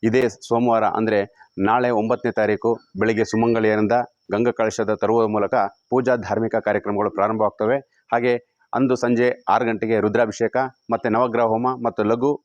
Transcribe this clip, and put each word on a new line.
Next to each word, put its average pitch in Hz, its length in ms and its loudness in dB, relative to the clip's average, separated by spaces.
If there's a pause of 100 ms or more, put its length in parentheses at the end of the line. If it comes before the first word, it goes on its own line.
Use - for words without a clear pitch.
ಇದೇ 123 140 2 (240)
ಸೋಮವಾರ, 117 380 2 (140)
ಅಂದ್ರೆ 110 200 0 (500)
ನಾಳೆ 123 200 2 (120)
ಒಂಬತ್ತನೇ 113 380 -2
ತಾರೀಕು 104 320 0 (300)
ಬೆಳಿಗ್ಗೆ 107 320 2
ಸುಮಂಗಲಿಯರಿಂದ 110 640 2 (400)
ಗಂಗಾ 117 240 0
ಕಳಶದ 107 440 0
ತರುವುದರ 110 320 2
ಮೂಲಕ 104 200 0 (360)
ಪೂಜಾ 127 240 2 (120)
ಧಾರ್ಮಿಕ 110 280 -2 (140)
ಕಾರ್ಯಕ್ರಮಗಳು 104 500 -2
ಪ್ರಾರಂಭವಾಗ್ತವೆ. 107 580 0 (360)
ಹಾಗೆ 120 200 0 (400)
ಅಂದು 127 300 0
ಸಂಜೆ 123 260 2 (260)
ಆರು 113 160 0
ಗಂಟೆಗೆ 110 360 -2
ರುದ್ರಾಭಿಷೇಕ, 110 500 -2 (380)
ಮತ್ತೆ 113 220 -2
ನವಗ್ರಹ 117 380 2
ಹೋಮ 117 140 -2 (180)
ಮತ್ತು 110 160 -4 (100)
ಲಘು 123 200 0 (120)